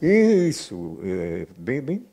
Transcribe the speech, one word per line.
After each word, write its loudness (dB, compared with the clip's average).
Isso, 2
é -4
bem, -4
bem -6